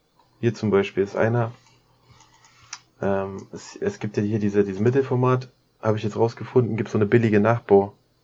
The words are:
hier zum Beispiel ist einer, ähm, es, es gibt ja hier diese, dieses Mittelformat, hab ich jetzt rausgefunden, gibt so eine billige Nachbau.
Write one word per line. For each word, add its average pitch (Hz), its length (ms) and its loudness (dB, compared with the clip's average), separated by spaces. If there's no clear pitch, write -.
hier 117 120 0
zum 110 160 -4
Beispiel 98 340 2
ist 101 120 -6
einer, 117 360 0
ähm, 98 520 -4
es, - 240 -18
es - 220 -6
gibt - 180 -8
ja 110 60 0
hier 107 160 -2
diese, 101 260 2
dieses 98 160 -6
Mittelformat, 127 680 0
hab 110 140 0
ich 107 80 -6
jetzt 104 140 -6
rausgefunden, 113 600 0
gibt 113 120 -4
so - 80 -2
eine 107 100 2
billige 110 320 4
Nachbau. 104 540 4